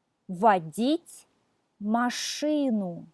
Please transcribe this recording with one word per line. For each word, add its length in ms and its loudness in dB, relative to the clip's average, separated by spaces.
водить 1000 0
машину. 1300 -2